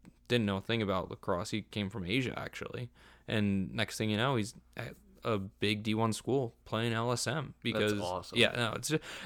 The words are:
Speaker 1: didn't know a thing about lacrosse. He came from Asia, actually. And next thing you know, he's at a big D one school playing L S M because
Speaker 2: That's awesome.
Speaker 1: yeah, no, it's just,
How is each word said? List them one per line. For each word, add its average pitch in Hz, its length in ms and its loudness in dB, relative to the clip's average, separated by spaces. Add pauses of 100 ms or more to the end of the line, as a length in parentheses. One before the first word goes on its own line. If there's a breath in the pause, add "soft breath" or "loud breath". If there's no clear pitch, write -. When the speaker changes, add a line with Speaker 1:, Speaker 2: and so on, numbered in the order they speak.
(300)
Speaker 1:
didn't 120 180 4
know 101 100 2
a 95 40 -6
thing 113 200 0
about 95 300 0
lacrosse. 101 400 -2
He 107 100 -2
came 101 300 -4
from 98 140 -6
Asia, 120 320 0
actually. - 520 -8 (380 soft breath)
And 101 460 2
next 110 240 -2
thing 110 120 2
you 107 80 2
know, 127 200 2
he's 107 180 -2 (220)
at - 180 -8 (280)
a 113 140 2
big 104 460 0
D 110 100 2
one 110 200 4
school 117 420 0 (100)
playing 117 280 -2
L 117 180 0
S 120 160 0
M 139 340 -4
because 107 320 2
Speaker 2:
That's 101 100 -2
awesome. 90 360 -4
Speaker 1:
yeah, 113 160 6
no, 110 200 0
it's 120 140 -4
just, 156 140 0 (220 loud breath)